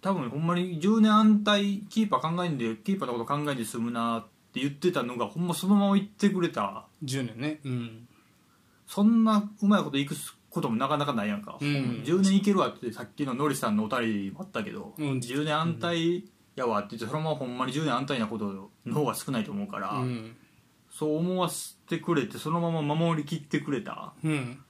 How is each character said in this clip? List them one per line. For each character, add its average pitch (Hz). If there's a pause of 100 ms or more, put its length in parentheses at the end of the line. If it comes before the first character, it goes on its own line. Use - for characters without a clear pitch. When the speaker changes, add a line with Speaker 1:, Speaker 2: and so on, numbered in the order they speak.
Speaker 1:
多 190
分 131
ほ 131
ん 160
ま 175
に 175
十 214
年 214
安 214
泰、 202
キ 220
ー 202
パ -
ー 160
考 180
え 175
ん 151
で、 113
キ 196
ー 196
パ 147
ー 127
の 120
こ -
と 113
考 139 (160)
え 139
ん 127
で 113
済 120
む 117
な 117
っ 110 (300)
て 123
言 139
っ -
て 175
た 139
の 120
が、 117
ほ 104
ん 175
ま 175
そ 175
の 196
ま 202
ま 196
言 196
っ -
て -
く 180
れ 170
た。 104 (160)
Speaker 2:
十 131
年 110
ね。 151
う 139
ん。 120 (800)
Speaker 1:
そ -
ん 226
な 214 (100)
う 202
ま 202
い -
こ 151
と 139
い 143
く 151 (340)
こ 160
と 135
も 110
な 131
か 151
な 143
か 143
な 104
い -
や 104
ん 104
か。 -
Speaker 2:
う 143
ん。 131
Speaker 1:
十 170
年 190
い 202
け 202
る 185
わ 131
っ -
て、 120
さ 107
っ 110
き 147
の 127
ノ 143
リ 131
さ 123
ん 104
の 107
お 107
便 113
り 98
も -
あ 104
っ -
た 113
け 98
ど、 -
Speaker 2:
う 151
ん。 131
Speaker 1:
十 127
年 151
安 165
泰 170 (300)
や 131
わ 110
っ 101
て 110
言 110
っ -
て、 110
そ 113
の 156
ま 156
ま -
ほ 135
ん 123
ま 127
に 131
十 151
年 135
安 131
泰 139
な 110
こ 110
と 98 (160)
の 117
方 151
が 113
少 -
な 123
い 104
と 104
思 101
う -
か 101
ら、 101
Speaker 2:
う 127
ん。 117 (560)
Speaker 1:
そ -
う 151
思 180
わ 175
せ - (120)
て 165
く 170
れ 131
て、 110
そ 151
の 170
ま 170
ま 165 (140)
守 165
り 147
き 165
っ -
て 151
く 147
れ 123
た。 -
Speaker 2:
う 156
ん。 135